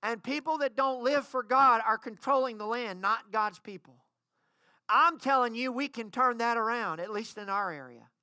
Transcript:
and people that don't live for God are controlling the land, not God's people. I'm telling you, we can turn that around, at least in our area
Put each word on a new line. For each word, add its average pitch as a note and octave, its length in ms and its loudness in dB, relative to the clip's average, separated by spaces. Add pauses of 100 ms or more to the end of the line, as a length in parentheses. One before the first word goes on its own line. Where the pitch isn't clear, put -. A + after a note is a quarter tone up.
and G#3+ 180 -4
people D4 360 -4
that C4+ 180 -2
don't C4+ 260 0
live C4+ 240 2
for B3+ 160 -4
God B3 440 6
are A3 120 2
controlling B3+ 600 -2
the G#3 80 -8
land, A3 340 -4
not G#3 320 -2
God's G#3 280 -2
people. D#3+ 440 -18 (880)
I'm D4+ 300 6
telling B3 360 2
you, B3+ 160 -2
we C4 160 -4
can A3+ 240 -10
turn B3 280 2
that A#3 180 0
around, A3 420 -2
at F#3+ 120 -8
least G#3+ 260 -8
in G#3 100 -12
our G3 240 -2
area B2 380 -16 (140)